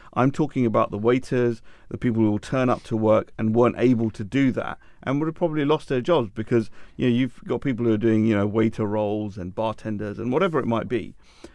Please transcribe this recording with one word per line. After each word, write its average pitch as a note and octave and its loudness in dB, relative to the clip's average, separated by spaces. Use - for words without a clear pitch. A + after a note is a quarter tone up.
I'm C3 4
talking C#3 0
about A2+ 2
the G#2 -6
waiters, A#2+ 0
the - -10
people A2+ 0
who A2 4
will G#2 0
turn C3 -2
up A2 0
to A#2 -4
work G#2+ 2
and A2 0
weren't A#2+ 4
able A#2 2
to - -10
do C3 2
that - -6
and C#3 -2
would D#3 -2
have D#3+ -6
probably D#3 0
lost D3 0
their B2+ 0
jobs C#3 2
because, A2+ 0
you B2+ 0
know, A#2+ 4
you've B2 -2
got B2 -4
people A#2+ -2
who A2+ 4
are G#2+ 0
doing, A2 4
you G#2+ 4
know, G2+ 2
waiter A2 0
roles G#2+ -4
and F#2 -10
bartenders G#2 -6
and A2+ -4
whatever D#3+ 0
it A#2 -4
might A2+ -2
be. A2+ -6